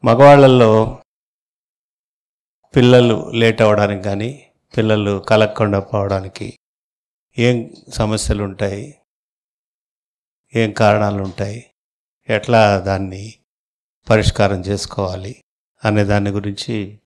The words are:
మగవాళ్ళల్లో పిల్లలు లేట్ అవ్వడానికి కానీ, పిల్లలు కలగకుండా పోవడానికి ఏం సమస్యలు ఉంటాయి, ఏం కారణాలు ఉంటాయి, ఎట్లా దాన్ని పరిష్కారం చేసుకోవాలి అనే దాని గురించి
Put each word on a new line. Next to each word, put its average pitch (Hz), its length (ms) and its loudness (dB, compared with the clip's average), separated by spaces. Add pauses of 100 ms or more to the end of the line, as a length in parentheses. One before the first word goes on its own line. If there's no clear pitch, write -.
మగవాళ్ళల్లో 123 960 6 (1700)
పిల్లలు 123 540 4
లేట్ 113 320 0
అవ్వడానికి 104 400 0
కానీ, 104 500 -10 (260)
పిల్లలు 104 500 -2
కలగకుండా 107 520 0
పోవడానికి 98 760 -8 (800)
ఏం 117 360 -2 (160)
సమస్యలు 107 520 -6
ఉంటాయి, 98 600 -10 (1500)
ఏం 113 180 0
కారణాలు 104 500 0
ఉంటాయి, 101 520 -12 (540)
ఎట్లా 107 500 2
దాన్ని 98 640 -8 (680)
పరిష్కారం 101 500 0
చేసుకోవాలి 95 840 -8 (420)
అనే 104 200 0
దాని 101 260 -2
గురించి 101 760 -10